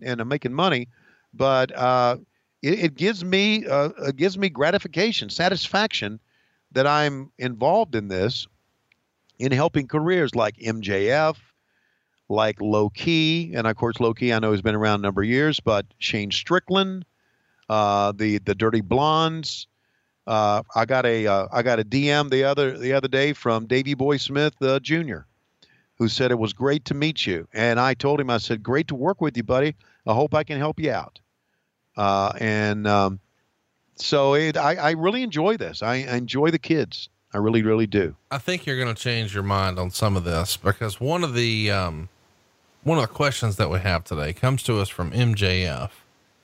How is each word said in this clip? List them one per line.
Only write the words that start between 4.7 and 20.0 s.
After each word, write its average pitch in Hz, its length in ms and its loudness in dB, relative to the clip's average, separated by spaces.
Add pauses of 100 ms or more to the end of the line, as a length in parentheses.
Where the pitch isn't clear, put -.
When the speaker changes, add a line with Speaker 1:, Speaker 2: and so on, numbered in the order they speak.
Speaker 1:
satisfaction 180 920 -2 (520)
that 135 140 4
I'm 143 520 0
involved 127 580 0
in 104 120 -2
this, 98 380 -2 (920)
in 131 120 0
helping 139 360 0
careers 156 480 0
like 110 260 2
M 113 180 -2
J 101 300 0
F, 156 260 2 (920)
like 107 320 0
Low 104 300 2
Ki, 165 640 0
and 113 120 -2
of 110 100 0
course, 117 240 -2
Low 113 140 2
Ki 123 180 0
I 110 60 2
know 110 140 2
has 98 100 0
been 107 140 0
around 107 240 2
a - 20 -4
number 98 200 0
of 107 60 0
years, 143 320 0
but 104 240 0 (140)
Shane 104 320 -4
Strickland, 185 760 -2 (640)
uh, 101 440 2
the, 104 260 0
the 98 160 -2
Dirty 110 260 0
Blondes. 156 880 0 (600)